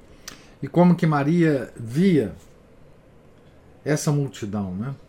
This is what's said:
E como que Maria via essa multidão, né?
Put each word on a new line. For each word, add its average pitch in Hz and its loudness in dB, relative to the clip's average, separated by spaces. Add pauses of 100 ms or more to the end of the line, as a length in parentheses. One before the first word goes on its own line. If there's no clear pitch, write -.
(640)
E 139 -10
como 175 4
que 170 0
Maria 151 0
via 120 0 (1500)
essa 147 -2
multidão, 104 -6
né? 127 -8 (140)